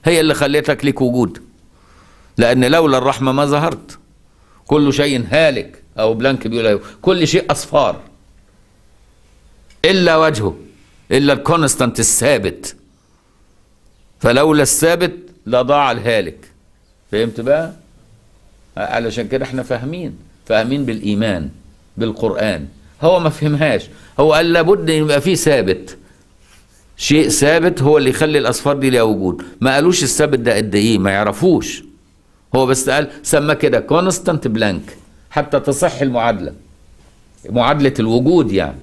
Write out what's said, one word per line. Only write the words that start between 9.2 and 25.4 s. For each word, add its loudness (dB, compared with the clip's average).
إلا 4
وجهه، 0
إلا 4
الكونستانت 0
الثابت. 0
فلولا 2
الثابت 0
لضاع 2
الهالك. -4
فهمت -4
بقى؟ -2
علشان -6
كده -4
احنا -8
فاهمين، -8
فاهمين 0
بالإيمان، -4
بالقرآن. -4
هو 2
ما 0
فهمهاش، -2
هو 4
قال 2
لابد 2
يبقى 0
فيه 0
ثابت. 0